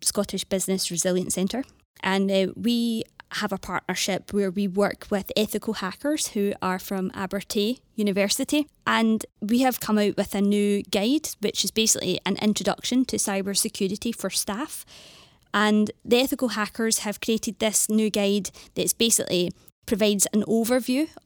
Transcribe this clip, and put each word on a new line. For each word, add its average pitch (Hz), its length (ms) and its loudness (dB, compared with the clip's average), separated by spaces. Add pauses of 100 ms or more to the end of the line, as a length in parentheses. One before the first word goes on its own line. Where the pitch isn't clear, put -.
Scottish - 440 -2
Business 190 460 -2
Resilience 180 440 -2
Centre, 190 300 -2 (380)
and, 196 280 0
uh, 190 260 2
we 233 480 0 (280)
have 208 200 -4
a 190 60 -2
partnership - 760 -4
where 196 180 2
we 202 180 0
work 196 420 0
with 196 260 -2
ethical 214 380 -2
hackers 285 540 -4
who 202 240 -2 (100)
are 185 160 0
from 190 320 -4
Abertay 202 680 -4 (160)
University. 202 720 2 (180)
And 220 400 2 (140)
we 233 220 2
have 254 180 2
come 214 180 2
out 208 180 2
with 202 200 -2
a 196 40 2
new 202 440 2
guide, 240 460 0 (100)
which - 240 -2
is - 80 -4
basically 220 520 0
an 190 120 0
introduction 214 680 0
to 220 100 -4
cybersecurity 202 1000 -2
for 190 160 -6
staff. - 560 -6 (680)
And 214 380 4 (140)
the 240 160 4
ethical 269 280 0
hackers 220 500 -2
have - 220 -6
created 220 380 -2
this 214 300 0
new 214 200 4
guide 202 420 0 (260)
that's 175 160 0
basically 196 580 2 (340)
provides 208 480 2
an 208 120 2
overview 247 640 0 (180)